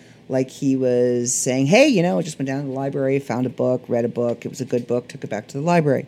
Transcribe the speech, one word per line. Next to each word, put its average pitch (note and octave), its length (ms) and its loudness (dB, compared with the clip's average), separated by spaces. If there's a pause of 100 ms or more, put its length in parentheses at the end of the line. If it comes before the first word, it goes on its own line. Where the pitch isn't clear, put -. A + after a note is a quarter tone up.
(300)
like C3 200 -2
he C3+ 280 -2
was B2 560 2
saying, C3 320 0
"Hey, A3 220 6
you A3+ 140 4
know, F3+ 180 0
I - 20 -2
just D#3 180 -8
went C3+ 80 -4
down C3+ 140 -4
to C#3+ 60 -8
the C3 60 -6
library, C#3 460 -2
found B2+ 260 -4
a B2+ 40 -2
book, B2+ 380 -2
read A#2+ 180 0
a A#2 40 0
book. A#2+ 360 -4
It C3+ 40 -6
was C#3 120 -12
a B2+ 40 -6
good B2 220 -4
book, A#2+ 200 -2
took - 160 -14
it - 60 -10
back G#2+ 180 -8
to - 100 -10
the C#3+ 60 -6
library." D#3 440 2